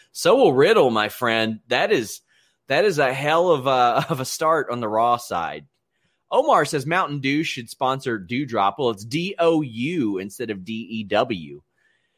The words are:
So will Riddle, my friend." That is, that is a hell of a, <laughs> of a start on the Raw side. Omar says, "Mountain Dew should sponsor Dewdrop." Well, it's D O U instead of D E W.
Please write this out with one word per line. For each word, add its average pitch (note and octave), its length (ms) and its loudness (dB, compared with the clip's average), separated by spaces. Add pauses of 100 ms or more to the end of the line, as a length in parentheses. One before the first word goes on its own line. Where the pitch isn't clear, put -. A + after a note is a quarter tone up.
(120)
So G3 240 4
will G#3+ 160 6
Riddle, D3+ 380 6
my G#2+ 180 0
friend." A2+ 580 -2
That D3+ 240 0
is, B2+ 300 -2 (480)
that D3+ 160 2
is E3 160 2
a C3 120 2
hell D#3 380 2
of C3+ 160 2
a, B2+ 400 2
<laughs> - 40 -12
of C#3+ 100 -2
a B2+ 40 -6
start D#3+ 460 0
on A#2+ 80 -4
the A#2 100 -4
Raw A#2 280 2
side. D#2+ 500 -8 (640)
Omar A#3 360 2
says, C#3 200 -6
"Mountain D#3+ 320 -2
Dew C#3 240 -2
should B2+ 260 -8
sponsor C3 480 -4
Dewdrop." A2+ 600 -2
Well, C3 120 0
it's G#2 140 -8
D E3+ 360 -4
O E3 200 4
U A#2+ 580 -4
instead G#2 320 -8
of F#2+ 140 -10
D A2 80 -12
E A2 300 -8
W. F#2 600 -2 (560)